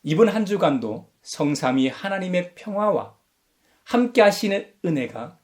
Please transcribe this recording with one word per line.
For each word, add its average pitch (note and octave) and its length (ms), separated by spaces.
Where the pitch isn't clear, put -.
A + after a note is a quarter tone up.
이번 F3 260
한 G#3+ 160
주간도 C#3+ 640
성삼위 C3+ 680
하나님의 F#3 680
평화와 G3+ 600
함께 A#3+ 380
하시는 G3+ 500
은혜가 C3 580